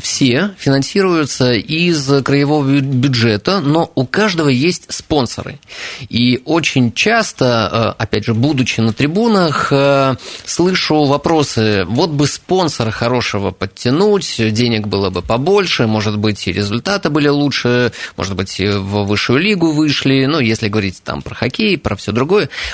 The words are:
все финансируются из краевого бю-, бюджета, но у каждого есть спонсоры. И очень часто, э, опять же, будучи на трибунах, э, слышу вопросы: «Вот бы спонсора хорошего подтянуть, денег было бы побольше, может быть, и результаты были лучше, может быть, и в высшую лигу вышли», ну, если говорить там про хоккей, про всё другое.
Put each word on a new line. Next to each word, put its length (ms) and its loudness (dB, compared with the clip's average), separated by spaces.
все 560 0
финансируются 960 0
из 680 0
краевого 420 2
бю-, 180 2
бюджета, 800 2
но 340 2
у 100 0
каждого 440 0
есть 440 0
спонсоры. 640 -4
И 360 0
очень 480 0
часто, 1040 0
э, 60 -4
опять 220 -2
же, 100 0
будучи 460 0
на 120 2
трибунах, 800 2
э, 440 2
слышу 600 2
вопросы: 840 2
«Вот 240 0
бы 160 2
спонсора 640 -2
хорошего 580 -2
подтянуть, 840 -2
денег 340 0
было 220 0
бы 140 -4
побольше, 640 0
может 320 0
быть, 280 -2
и 40 -2
результаты 580 -2
были 200 2
лучше, 640 0
может 180 -6
быть, 240 -4
и 80 0
в 380 0
высшую 340 2
лигу 320 2
вышли», 540 2
ну, 140 0
если 280 0
говорить 360 -2
там 200 -6
про 100 -12
хоккей, 460 -2
про 160 -4
всё 160 -6
другое. 380 0